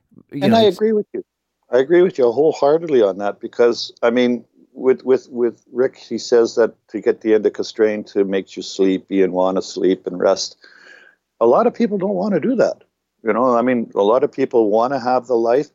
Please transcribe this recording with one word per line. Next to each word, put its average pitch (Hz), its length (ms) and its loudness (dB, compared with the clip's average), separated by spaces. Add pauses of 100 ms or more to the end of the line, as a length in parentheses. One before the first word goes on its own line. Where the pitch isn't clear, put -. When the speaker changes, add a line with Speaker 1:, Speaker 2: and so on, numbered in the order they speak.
(300)
Speaker 1:
You 143 140 -10
Speaker 2:
And 220 80 4
Speaker 1:
know, 226 60 4
Speaker 2:
I 220 60 4
Speaker 1:
it's 185 120 2
Speaker 2:
agree 220 160 0
with 208 200 -2
you. 98 120 -8 (480)
I 123 60 4
agree 170 240 4
with 185 140 0
you 120 140 2
wholeheartedly 147 720 2
on 95 160 0
that 101 220 -6
because, 117 500 0 (120)
I 120 80 2
mean, 123 340 0 (300)
with, 127 300 -2
with, 123 260 0
with 120 420 -4
Rick, 127 240 -4
he - 220 -10
says 117 360 0
that 110 200 0 (160)
to 107 100 -8
get 113 220 -2
the 110 120 2
indica 104 300 -2
strain 107 400 -2
to - 200 -2
make 95 320 -6
you 90 60 -10
sleepy 95 600 -2
and 87 100 0
wanna 92 300 -2
sleep 92 440 -2
and 90 140 -8
rest, 95 360 -2 (840)
a 117 60 2
lot 180 200 2
of - 80 -4
people 208 240 -2
don't 196 160 -6
wanna 190 240 -2
do 202 180 -2
that. 123 280 -2 (400)
You 110 80 -2
know, 123 240 0
I 117 60 0
mean, 123 320 -2
a 101 80 0
lot 117 200 2
of 143 80 -2
people 113 400 0
wanna 120 300 0
have 127 260 -2
the 127 100 -2
life, 120 380 0